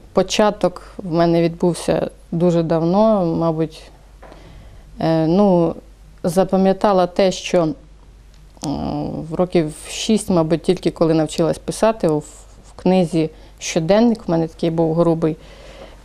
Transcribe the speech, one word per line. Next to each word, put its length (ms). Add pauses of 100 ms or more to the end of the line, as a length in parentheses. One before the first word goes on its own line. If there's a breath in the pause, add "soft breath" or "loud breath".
(140)
початок 680 (160)
в 160
мене 280
відбувся 680 (220)
дуже 320
давно, 640
мабуть. 560 (1160 loud breath)
Е, 280
ну, 480 (480)
запам'ятала 840
те, 240
що, 320
е, 100 (1600)
в 20
років 400 (160)
шість, 400
мабуть, 320
тільки 300
коли 220
навчилась 440
писати, 500
у, 120
в 560
книзі 540 (300 soft breath)
щоденник, 680
в 40
мене 160
такий 220
був 240
грубий, 420 (680 loud breath)